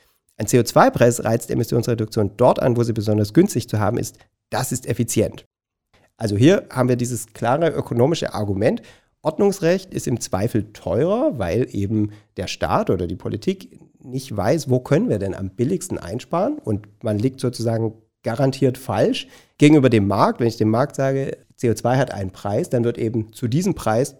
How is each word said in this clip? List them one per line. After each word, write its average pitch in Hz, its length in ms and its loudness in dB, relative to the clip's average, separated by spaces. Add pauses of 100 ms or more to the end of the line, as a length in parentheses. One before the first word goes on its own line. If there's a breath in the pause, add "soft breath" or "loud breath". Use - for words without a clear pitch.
(360 loud breath)
Ein 110 100 -6
C-O-zwei-Preis 123 800 4
reizt 117 260 -2
Emissionsreduktion 113 840 -2
dort 123 240 4
an, 120 160 2
wo 120 60 2
sie 117 120 -2
besonders 107 380 0
günstig 160 360 2
zu 107 100 -2
haben 107 180 0
ist. - 220 -8 (320 soft breath)
Das 113 200 -4
ist - 160 -6
effizient." - 600 -2 (720 soft breath)
Also 104 180 -2
hier 160 340 4
haben 123 180 0
wir 123 80 2
dieses 120 360 -6
klare 143 380 0
ökonomische 135 640 0
Argument, 104 480 0 (400 loud breath)
Ordnungsrecht 190 720 0
ist - 120 -6
im 123 140 -2
Zweifel 101 520 -2
teurer, 180 680 0
weil 95 320 0
eben 107 400 -2 (260 loud breath)
der 90 120 -6
Staat 131 420 -2
oder 92 160 0
die 85 100 -6
Politik - 640 -6 (180)
nicht 131 380 -10
weiß, 135 320 0
wo 127 120 2
können 180 280 0
wir 110 100 0
denn 95 160 -4
am 95 160 -6
billigsten 131 460 -4
einsparen 175 600 -4
und 104 280 -4 (160)
man 107 160 -2
liegt 131 220 -2
sozusagen 113 540 -2 (300)
garantiert 131 540 0
falsch 127 500 -2 (300 loud breath)
gegenüber 147 320 6
dem 107 160 4
Markt. 123 340 2
Wenn 117 80 2
ich 110 80 -4
dem 107 140 2
Markt 123 260 0
sage, 135 420 -2 (180)
C 120 140 0
O 107 40 2
zwei 123 240 0
hat 135 140 0
einen 95 180 -6
Preis, 104 400 -4
dann 120 140 0
wird 120 140 -2
eben 110 340 -4
zu - 140 -8
diesem 160 280 0
Preis 117 460 -2